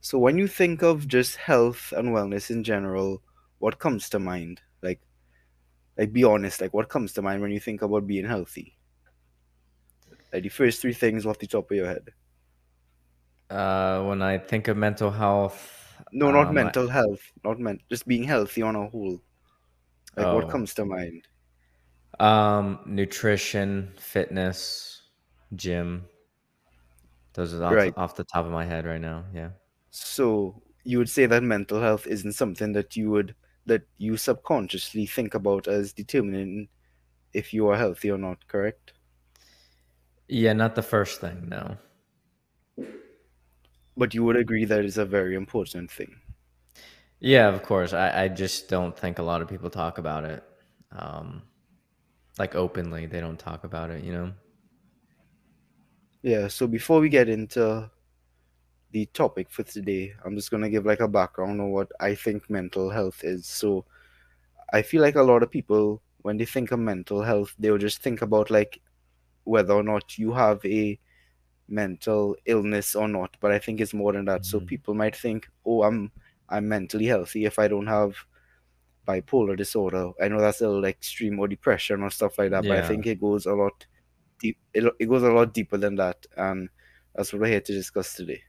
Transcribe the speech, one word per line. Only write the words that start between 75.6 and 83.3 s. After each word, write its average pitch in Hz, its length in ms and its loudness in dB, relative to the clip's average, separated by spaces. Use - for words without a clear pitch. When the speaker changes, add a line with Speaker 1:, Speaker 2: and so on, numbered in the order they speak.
Speaker 1:
"Oh, 113 180 4
I'm, 107 280 2
I'm 104 180 -2
mentally 107 380 -2
healthy 107 400 0
if 104 140 -2
I 107 100 6
don't 104 180 -2
have 104 300 2
bipolar 98 480 0
disorder." 92 560 -2
I 95 60 2
know 107 140 0
that's 107 200 2
a 113 60 2
little 101 180 0
extreme, 101 540 -4
or 101 80 0
depression 101 560 0
or 101 60 -2
stuff - 280 -4
like 98 140 2
that, 95 160 0
but 98 100 2
I 92 40 2
Speaker 2:
Yeah. 82 60 -2
Speaker 1:
think 107 200 -2
it 104 140 -2
goes 104 240 0